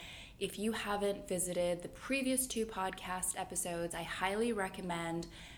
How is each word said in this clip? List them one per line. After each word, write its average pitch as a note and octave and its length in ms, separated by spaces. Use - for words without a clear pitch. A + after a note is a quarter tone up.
if F#3+ 200
you G#3+ 140
haven't G3+ 540
visited F3 540
the - 80
previous C4 580
two A3 200
podcast F#3 760
episodes, E3+ 540
I E3+ 80
highly G#3 500
recommend E3+ 720